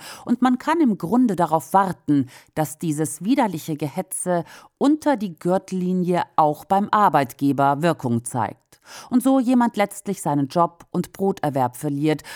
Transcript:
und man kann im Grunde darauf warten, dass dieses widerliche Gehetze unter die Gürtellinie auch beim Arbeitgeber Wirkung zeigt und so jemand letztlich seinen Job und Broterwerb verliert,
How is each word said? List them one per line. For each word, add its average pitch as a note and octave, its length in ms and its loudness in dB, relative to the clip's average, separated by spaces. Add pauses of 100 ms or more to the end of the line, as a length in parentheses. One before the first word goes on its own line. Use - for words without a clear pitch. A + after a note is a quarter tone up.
(260)
und - 160 0
man B3+ 160 2
kann E4 220 0
im A3+ 180 2
Grunde G#3 380 2
darauf D#3+ 360 0
warten, D3+ 560 2 (260)
dass D#3 240 -4
dieses D#3 460 -4
widerliche G3 520 -2
Gehetze F3 680 -4 (320)
unter D4 400 2
die F#3+ 220 -8
Gürtellinie F3+ 840 0 (120)
auch D3+ 300 0
beim G3 240 0
Arbeitgeber C#3+ 920 2
Wirkung C3 440 0
zeigt - 380 -6 (480)
und B3 120 2
so C4+ 180 4
jemand A#3+ 360 2
letztlich G3+ 460 -4
seinen C#3+ 260 0
Job - 420 -2
und - 220 -4
Broterwerb C#3 640 -2
verliert, D3+ 460 -2 (140)